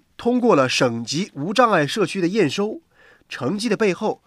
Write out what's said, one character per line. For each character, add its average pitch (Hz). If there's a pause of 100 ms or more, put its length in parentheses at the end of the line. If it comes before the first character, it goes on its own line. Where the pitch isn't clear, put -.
(160)
通 247
过 220
了 131
省 120
级 156
无 156
障 233
碍 160
社 185
区 196
的 170
验 190
收， 214 (460)
成 233
绩 202
的 208
背 208
后 -